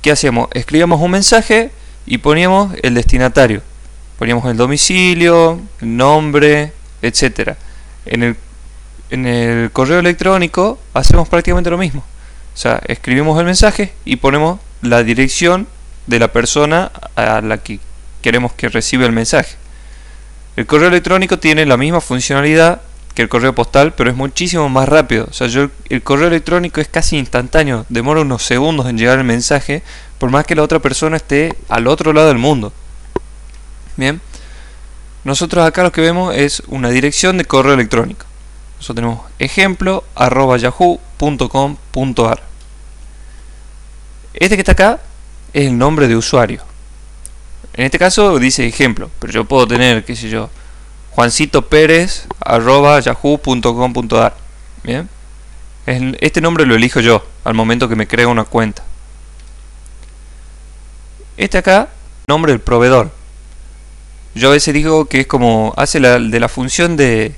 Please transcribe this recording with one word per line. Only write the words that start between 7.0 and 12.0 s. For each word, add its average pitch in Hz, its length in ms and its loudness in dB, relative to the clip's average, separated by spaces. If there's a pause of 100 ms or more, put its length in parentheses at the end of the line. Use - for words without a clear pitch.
etcétera. 120 540 -2 (500)
En 117 180 -2
el, 117 120 -2 (760)
en 127 160 -4
el 117 440 -2
correo 139 280 2
electrónico 180 800 0 (160)
hacemos 165 360 6
prácticamente 175 400 0
lo 170 80 -2
mismo. 143 240 -4 (520)